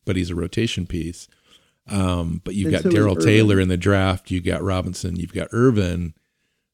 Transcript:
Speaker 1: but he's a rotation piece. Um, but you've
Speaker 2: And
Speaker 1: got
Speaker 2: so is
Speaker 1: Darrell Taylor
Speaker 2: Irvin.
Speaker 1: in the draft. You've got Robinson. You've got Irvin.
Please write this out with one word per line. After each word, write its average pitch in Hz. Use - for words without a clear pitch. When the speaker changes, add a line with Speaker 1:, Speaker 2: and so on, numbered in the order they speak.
Speaker 1:
but 95
he's 92
a 87
rotation 90
piece. 82
Um, 90
but 92
you've -
Speaker 2:
And 160
Speaker 1:
got -
Speaker 2:
so 185
is 170
Speaker 1:
Darrell 104
Taylor 107
Speaker 2:
Irvin. 95
Speaker 1:
in 92
the 90
draft. 95
You've 92
got 85
Robinson. 90
You've 87
got 85
Irvin. 90